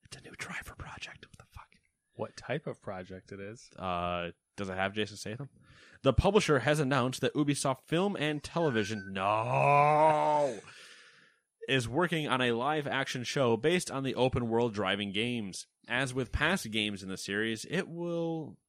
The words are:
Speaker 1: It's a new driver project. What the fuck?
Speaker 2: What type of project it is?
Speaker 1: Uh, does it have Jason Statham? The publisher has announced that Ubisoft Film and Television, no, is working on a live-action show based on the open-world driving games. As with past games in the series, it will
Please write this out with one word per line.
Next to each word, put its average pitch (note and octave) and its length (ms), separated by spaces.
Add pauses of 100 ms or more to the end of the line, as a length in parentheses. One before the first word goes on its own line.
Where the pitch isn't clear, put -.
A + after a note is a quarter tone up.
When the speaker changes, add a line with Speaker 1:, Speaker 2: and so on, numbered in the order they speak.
Speaker 1:
It's - 120
a - 40
new - 160
driver - 400
project. - 500
What - 120
the - 140
fuck? - 160 (460)
Speaker 2:
What A2 220
type - 300
of - 160
project F#2 500
it G2 80
is? G#2 380
Speaker 1:
Uh, F2 520 (260)
does G2+ 120
it F#2 80
have G2 160
Jason G#2 240
Statham? A#2 320 (540)
The C3+ 100
publisher F3 480
has D3 200
announced C3 400
that B2 140
Ubisoft C#3+ 520
Film F#3+ 300
and D3+ 260
Television, A2 720
no, C#3+ 1500 (1080)
is C3 200
working D#3 380
on B2+ 140
a B2 120
live-action C3+ 720
show A#2 340
based D#3+ 340
on C3+ 120
the C3 120
open-world A#2+ 600
driving G2+ 380
games. G#2+ 540 (220)
As B2 240
with B2+ 200
past E3 380
games G#2 320
in F#2+ 60
the F#2+ 80
series, G#2+ 540
it F3 180
will E3 680 (120)